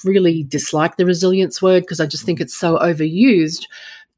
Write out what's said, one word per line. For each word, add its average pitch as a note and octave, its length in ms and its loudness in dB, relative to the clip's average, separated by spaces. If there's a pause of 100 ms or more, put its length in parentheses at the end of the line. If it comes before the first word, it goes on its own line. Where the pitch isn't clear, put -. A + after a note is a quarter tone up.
really F3+ 380 2
dislike D3+ 540 -2
the F3+ 100 2
resilience F#3 560 0
word F#3 240 4
'cause E3 140 -6
I D#3 60 -2
just D3 180 -8
think E3+ 160 -2
it's - 160 -4
so E3 220 0
overused. E3+ 880 0 (520)